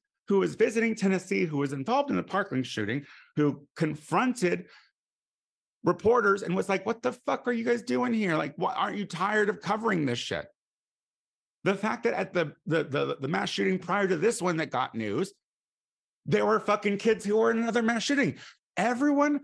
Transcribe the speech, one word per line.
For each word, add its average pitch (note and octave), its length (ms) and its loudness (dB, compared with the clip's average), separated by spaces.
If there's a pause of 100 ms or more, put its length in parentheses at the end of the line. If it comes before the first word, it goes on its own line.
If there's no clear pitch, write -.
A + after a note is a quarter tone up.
(300)
who G3 100 4
was F3 160 0
visiting A3 400 2
Tennessee, F#3+ 480 0
who D3+ 140 -2
was C#3+ 160 0
involved A#3+ 360 0
in G#3 60 0
the F3 80 0
Parkland D3+ 420 -2
shooting, A#2+ 400 -4 (300)
who D3 400 0
confronted F3+ 920 -2 (1160)
reporters G3+ 600 2
and F3 120 -2
was F#3+ 140 -2
like, G3 160 0
"What A3+ 160 -4
the B3 120 -2
fuck - 340 -4
are B3 40 0
you A3+ 120 -2
guys A#3+ 180 0
doing B3 320 0
here? G3+ 220 2
Like, D3+ 220 -2
what, - 180 -2
aren't G3 220 -2
you G#3 80 -4
tired G3+ 440 0
of - 120 -6
covering G3+ 440 0
this A#2+ 140 0
shit?" - 260 -4 (1160)
The G3 120 2
fact A3+ 280 -4
that A#3 100 0
at - 200 -4
the, D#3+ 200 -2 (120)
the, D3+ 180 0
the, C#3 360 -2
the C3+ 80 -6
mass F#3+ 220 -2
shooting F#3+ 300 0
prior F#3 280 0
to F3+ 100 0
this G#3+ 240 0
one F3 160 0
that D#3 140 -4
got B2+ 240 -2
news, A2+ 380 -4 (920)
there G#3 200 2
were G#3+ 140 4
fucking G#3 380 0
kids A3 280 2
who G#3 120 2
were A3+ 140 4
in A3+ 80 0
another A#3 220 0
mass A3+ 220 0
shooting. C4+ 340 2 (400)
Everyone, C#4+ 680 2